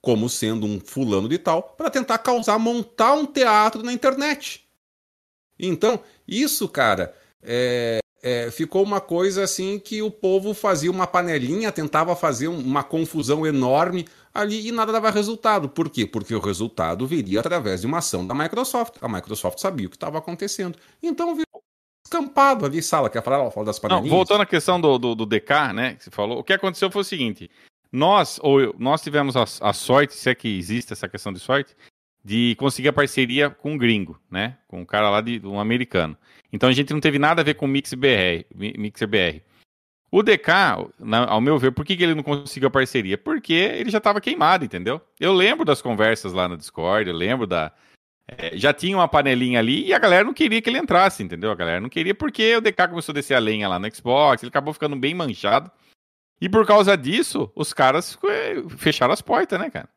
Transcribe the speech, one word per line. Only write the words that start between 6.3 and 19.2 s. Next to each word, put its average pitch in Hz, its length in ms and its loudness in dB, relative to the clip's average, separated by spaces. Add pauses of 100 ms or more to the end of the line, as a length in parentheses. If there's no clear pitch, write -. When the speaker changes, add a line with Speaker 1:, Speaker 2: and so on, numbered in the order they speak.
Speaker 1:
cara, 101 480 0 (280)
é, 120 560 0 (240)
é, 120 260 -2
ficou 165 340 0
uma 202 160 0
coisa 185 440 -2
assim 190 340 -4
que 214 240 -8
o 214 80 -2
povo 196 460 -2
fazia 180 340 0
uma 185 160 0
panelinha, 175 680 -2
tentava 160 440 0
fazer 147 320 -2
um, 170 120 -6
uma 135 240 -2
confusão 156 640 -2
enorme 156 600 2 (260)
ali 214 340 -4
e 233 40 -6
nada 220 200 0
dava 220 200 2
resultado. 208 580 0
Por 160 180 -2
quê? 117 200 -2
Porque 110 260 -6
o 104 60 0
resultado 95 680 -2
viria 113 340 -2
através 120 420 -2
de 110 60 -4
uma 156 120 -2
ação 92 260 -4
da 98 80 -8
Microsoft. 226 680 -4
A 127 60 -8
Microsoft 95 520 -6